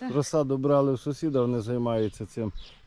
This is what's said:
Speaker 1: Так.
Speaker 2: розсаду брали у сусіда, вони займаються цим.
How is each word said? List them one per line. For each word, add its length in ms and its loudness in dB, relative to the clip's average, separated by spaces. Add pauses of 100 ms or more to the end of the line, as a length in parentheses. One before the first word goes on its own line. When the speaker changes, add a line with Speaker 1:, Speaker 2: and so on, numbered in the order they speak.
Speaker 1:
Так. 140 -6
Speaker 2:
розсаду 440 0
брали 340 4
у 40 0
сусіда, 440 -2
вони 200 2
займаються 680 -2
цим. 260 -6 (340)